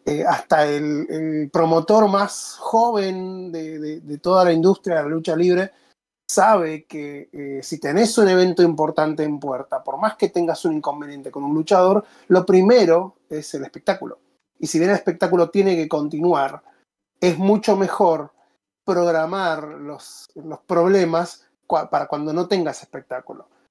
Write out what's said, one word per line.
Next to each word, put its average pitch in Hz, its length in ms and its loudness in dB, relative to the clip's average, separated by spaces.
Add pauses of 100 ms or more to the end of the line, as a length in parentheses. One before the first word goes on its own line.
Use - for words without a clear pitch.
eh, 151 180 -2
hasta 156 420 2
el, 147 440 -2
el 156 400 -4
promotor 165 580 4
más 196 520 -4
joven 190 920 -2
de, 160 300 -10
de, 151 200 -10
de 147 180 -12
toda 185 260 4
la 175 80 4
industria 170 460 2
de 151 40 0
la 147 60 -4
lucha 160 260 -4
libre 180 380 0 (580)
sabe 175 540 2
que, 147 480 -14
eh, 139 320 -12
si 151 160 -10
tenés 202 380 0
un 202 100 6
evento 180 340 4
importante 156 640 2
en 147 160 -4
puerta, 135 420 -6
por 135 160 -8
más 214 160 -2
que - 140 0
tengas 165 360 -2
un 160 100 0
inconveniente 143 580 -8
con 139 100 -10
un 147 120 -4
luchador, 185 500 4 (240)
lo 180 180 4
primero 190 680 4 (120)
es 151 260 -12
el 135 100 -8
espectáculo. - 560 -8 (400)
Y 156 80 -6
si 160 100 -2
bien 180 140 2
el 196 40 2
espectáculo 170 540 0
tiene 196 240 2
que 160 140 -2
continuar, 151 720 -2 (580)
es 175 160 0
mucho 202 400 2
mejor 175 560 0 (520)
programar 170 800 -2
los, 147 680 -18
los 151 260 -16
problemas 175 840 0 (240)
cua-, 156 240 -2
para 143 160 -2
cuando 151 260 -6
no 175 160 -2
tengas 180 320 -2
espectáculo. - 680 -16 (240)